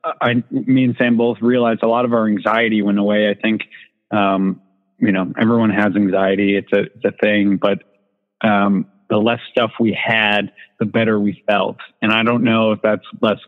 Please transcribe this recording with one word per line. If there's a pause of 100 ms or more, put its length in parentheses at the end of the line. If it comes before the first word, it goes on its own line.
I,
me
and
Sam
both
realized
a
lot
of
our
anxiety
went
away.
I
think, (460)
um, (380)
you
know,
everyone
has
anxiety.
It's
a,
it's
a
thing,
but, (640)
um, (220)
the
less (120)
stuff
we
had, (280)
the
better
we
felt. (240)
And
I
don't
know
if
that's (160)
less